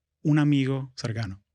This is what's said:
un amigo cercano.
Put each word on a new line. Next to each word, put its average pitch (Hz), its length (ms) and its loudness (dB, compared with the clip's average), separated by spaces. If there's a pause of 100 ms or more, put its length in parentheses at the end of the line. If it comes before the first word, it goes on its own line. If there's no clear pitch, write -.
(220)
un 151 180 4
amigo 135 560 0
cercano. 107 460 -8 (140)